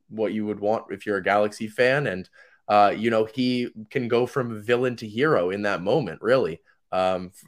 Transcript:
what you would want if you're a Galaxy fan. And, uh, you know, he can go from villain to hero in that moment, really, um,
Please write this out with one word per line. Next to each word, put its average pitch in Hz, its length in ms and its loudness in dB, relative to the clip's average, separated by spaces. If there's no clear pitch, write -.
what 107 240 -4
you 107 120 -4
would 104 140 -6
want 104 300 -2
if 98 160 -12
you're 104 120 0
a 92 60 -6
Galaxy 104 440 0
fan. 131 400 2
And, 92 200 -6
uh, 104 300 6
you 110 140 0
know, 110 140 4
he 123 440 -2
can 123 180 -4
go 120 180 2
from 120 360 -4
villain 120 360 0
to 113 100 -12
hero 107 440 2
in 104 100 -4
that 101 200 -2
moment, 95 400 -2
really, 104 380 2
um, 92 400 0